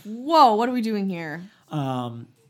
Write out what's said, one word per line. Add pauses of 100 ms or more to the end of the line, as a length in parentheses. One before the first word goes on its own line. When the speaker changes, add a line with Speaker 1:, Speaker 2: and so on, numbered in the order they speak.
Speaker 1:
"Whoa,
what
are
we
doing
here?" (300)
Speaker 2:
Um, (220)